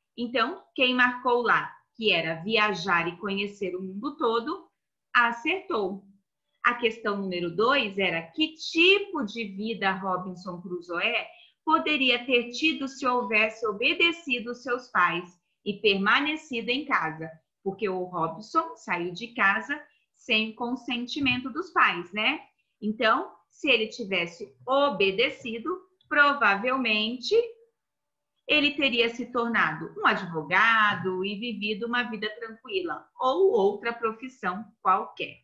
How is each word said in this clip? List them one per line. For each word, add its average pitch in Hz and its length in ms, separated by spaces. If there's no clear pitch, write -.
Então, 240 420
quem 254 220
marcou 247 480
lá 160 280
que 214 160
era 165 300
viajar 190 640
e 170 100
conhecer 196 580
o 185 80
mundo 202 340
todo, 240 500
acertou. 233 920
A 208 80
questão 220 460
número 175 360
dois 220 440
era 170 240
que 311 320
tipo 381 680
de 220 220
vida 202 360
Robinson 185 720
Crusoe 180 640
poderia 269 640
ter 240 240
tido 269 380
se - 180
houvesse 220 640
obedecido 247 880
seus 247 320
pais 175 520
e 202 120
permanecido 226 920
em 285 160
casa, 165 440
porque 196 240
o 185 180
Robinson 180 720
saiu 175 360
de 226 220
casa 220 440
sem 220 400
consentimento 247 960
dos 330 180
pais, 185 420
né? 226 280
Então, 226 500
se 294 140
ele 220 180
tivesse 185 640
obedecido, 247 1120
provavelmente 247 1200
ele 285 260
teria 240 360
se 233 240
tornado 190 640
um 403 80
advogado 185 1200
e 202 160
vivido 214 480
uma 240 160
vida 214 320
tranquila 196 720
ou 330 360
outra 233 400
profissão 220 720
qualquer. 190 640